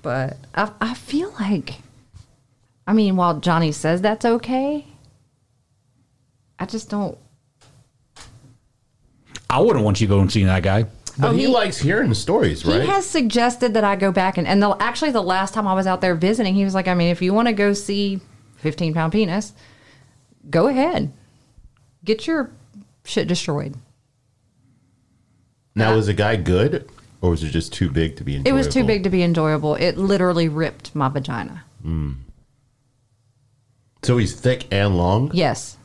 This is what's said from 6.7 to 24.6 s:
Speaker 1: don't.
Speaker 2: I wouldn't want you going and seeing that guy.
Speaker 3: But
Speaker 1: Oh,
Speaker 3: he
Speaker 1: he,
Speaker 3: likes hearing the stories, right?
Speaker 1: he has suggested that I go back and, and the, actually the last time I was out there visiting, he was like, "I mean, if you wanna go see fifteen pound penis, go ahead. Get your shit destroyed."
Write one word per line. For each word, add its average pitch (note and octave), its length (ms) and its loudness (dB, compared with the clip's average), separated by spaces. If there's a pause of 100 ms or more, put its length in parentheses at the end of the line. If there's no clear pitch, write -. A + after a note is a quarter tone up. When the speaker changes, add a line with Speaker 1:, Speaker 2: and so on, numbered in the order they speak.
Speaker 1:
don't. G3+ 280 -4 (2250)
Speaker 2:
I C3 100 2
wouldn't E3 240 4
want G#2 180 2
you G#2+ 60 4
going G2 160 4
and F#2+ 80 2
seeing G2 160 4
that F#2 160 2
guy. G2+ 220 2 (340)
Speaker 3:
But C#3+ 120 2
Speaker 1:
Oh, - 20 2
Speaker 3:
he F3 80 2
Speaker 1:
he, C4+ 60 2
Speaker 3:
likes A3 300 2
hearing F#3+ 300 0
the A2+ 80 2
stories, E3+ 500 0
right? - 160 2
Speaker 1:
he - 60 0
has G4 180 0
suggested A#3+ 680 0
that G#3+ 100 2
I G3+ 140 2
go F#3+ 160 2
back F#3+ 240 0
and, E3+ 100 -2
and G3+ 160 4
the, G3+ 180 2
actually A#3+ 300 -2
the A3+ 100 0
last F#3 320 -2
time G3+ 140 -2
I F#3+ 60 2
was F#3+ 120 0
out F#3 140 0
there F#3 160 2
visiting, G3 400 2
he G3 80 4
was F#3+ 100 0
like, F#3+ 140 0
"I F3+ 60 2
mean, F3 180 2
if F3 100 -2
you F#3 120 2
wanna A#3 180 2
go G3+ 220 2
see G3+ 480 -2 (340)
fifteen D#3 380 -2
pound E3 180 0
penis, G#3 400 0 (1000)
go E3 180 2
ahead. C4 440 0 (960)
Get A3 220 -2
your D#4+ 220 -2 (540)
shit - 240 -4
destroyed." D3+ 480 -4 (2000)